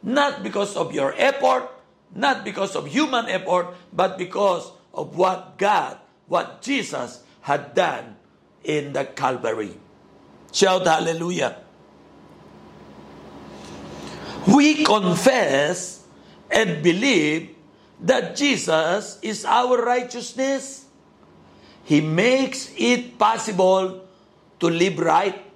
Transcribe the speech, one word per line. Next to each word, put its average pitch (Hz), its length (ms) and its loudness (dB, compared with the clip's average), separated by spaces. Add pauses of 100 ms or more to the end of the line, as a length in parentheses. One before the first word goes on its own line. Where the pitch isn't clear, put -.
Not 269 400 0
because 202 320 -4
of 165 160 -4
your - 240 -2
effort, 254 480 2 (480)
not 226 320 -2
because 196 320 -4
of - 80 -6
human 240 400 0
effort, 180 480 -2 (180)
but 185 300 0
because 185 500 0 (220)
of 151 240 -10
what 185 400 0
God, 180 400 0 (320)
what - 320 -4
Jesus 156 640 -6 (160)
had 143 320 -2
done 139 420 -2 (480)
in 143 300 -4
the 139 100 -2
Calvary. 113 680 -4 (800)
Shout 185 320 4
hallelujah. 165 720 0 (3000)
We 294 400 6
confess 180 1200 2 (460)
and 170 320 0
believe 165 760 2 (420)
that 226 360 0
Jesus 185 840 0
is 220 220 -6
our 247 400 2
righteousness. 254 1000 -4 (1000)
He 147 160 4
makes 226 800 0
it 240 400 0
possible 190 880 2 (540)
to 170 100 0
live 170 300 0
right. 165 420 2 (140)